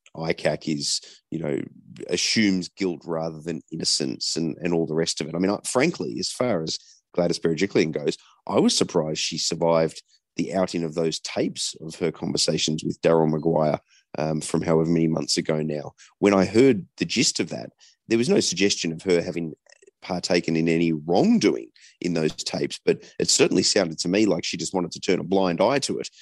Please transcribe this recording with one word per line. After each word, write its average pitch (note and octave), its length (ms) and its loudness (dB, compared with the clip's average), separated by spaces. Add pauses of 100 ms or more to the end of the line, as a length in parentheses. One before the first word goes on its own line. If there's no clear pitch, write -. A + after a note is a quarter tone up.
(160)
icac E2 500 -2
is, D2 340 -2 (300)
you E2 80 -6
know, D2 240 -4 (460)
assumes F#2+ 600 0
guilt F#2 360 -4
rather D#2+ 360 -6
than E2 300 -6
innocence - 640 -2
and, D#2+ 260 -2
and E2+ 140 0
all E2 140 0
the D#2 60 -4
rest E2 260 -2
of D2+ 80 -6
it. D#2+ 80 -6
I - 20 -4
mean, F#2+ 140 2
I, G#2 120 -2
frankly, B2 540 0
as - 140 -6
far G#2 320 -2
as - 160 -6 (340)
Gladys F2 240 0
Berejiklian E2 540 0
goes, D2 260 -2 (300)
I G2 100 0
was A3 180 4
surprised D#2+ 440 -2
she - 180 -4
survived E2 640 0 (340)
the E2 160 -4
outing F2+ 300 -2
of D#2 120 -6
those D#2+ 260 -2
tapes - 600 -6
of D#2+ 160 -14
her E2 140 -2
conversations D#2+ 720 -2
with E2 160 -6
Daryl E2 300 4
Maguire, D#2 500 0 (380)
um, D#2 220 -2
from E2 220 -2
however E2 280 2
many E2 180 4
months D2+ 300 -2
ago D#2 240 -2
now. D2+ 300 -6 (260)
When G2+ 160 6
I F#2+ 100 6
heard A2 400 4 (120)
the - 80 -2
gist - 340 0
of E2 120 -2
that, A#1 200 -8 (380)
there A2+ 100 4
was B2 100 2
no G#3 120 4
suggestion F2+ 520 0
of E2 100 -10
her F2 200 2
having E2 320 -6 (480)
partaken F2 540 0
in E2 120 2
any E2 240 2
wrongdoing F2 800 2 (300)
in F2 140 -2
those D#2 200 0
tapes, - 500 -6
but E2+ 180 2 (160)
it F2+ 100 -2
certainly - 340 4
sounded E2+ 360 0
to E2+ 100 -4
me G#2 180 4
like E2+ 180 0
she - 120 -6
just E2 180 -6
wanted F2 180 -2
to - 80 -12
turn F2 180 0
a E2+ 60 -6
blind F2+ 360 2
eye B2+ 200 2
to - 180 -4
it. - 100 -8 (140)